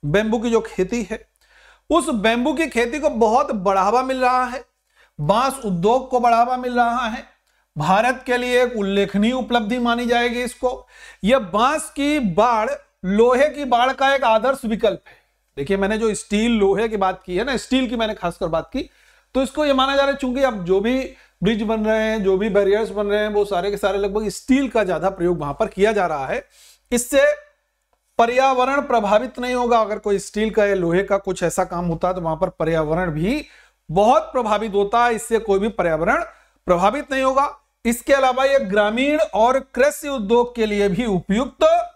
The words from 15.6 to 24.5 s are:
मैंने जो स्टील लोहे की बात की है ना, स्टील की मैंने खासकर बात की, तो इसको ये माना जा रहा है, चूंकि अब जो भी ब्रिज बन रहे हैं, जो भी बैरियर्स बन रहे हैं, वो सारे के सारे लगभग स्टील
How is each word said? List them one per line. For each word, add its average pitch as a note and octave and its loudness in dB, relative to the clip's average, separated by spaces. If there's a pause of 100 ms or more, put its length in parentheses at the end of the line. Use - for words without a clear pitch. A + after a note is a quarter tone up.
मैंने G3 -2
जो A3 -2
स्टील A3 -2
लोहे G3+ 2
की A3 -6
बात F#3 -2
की F3+ -8
है G#3 0
ना, C4 -4
स्टील B3+ -2
की B3 -6
मैंने A3 -2
खासकर F3 -6
बात D#3+ -4
की, - -8 (460)
तो B3+ 0
इसको D4+ -2
ये C#4+ 2
माना C4+ 2
जा C#4 4
रहा C#4 2
है, C#4 -2
चूंकि C4 -2
अब G#3+ -2
जो F#3+ 2
भी A#3+ 0 (460)
ब्रिज G#3+ 0
बन A3 -2
रहे A3 2
हैं, A3 -2
जो F#3+ 2
भी G#3+ 0
बैरियर्स G3+ 2
बन G#3 -4
रहे G3+ 0
हैं, G#3+ -2
वो G#3 0
सारे G3 -2
के F#3+ -6
सारे G3 -2
लगभग G3+ -2
स्टील C4 0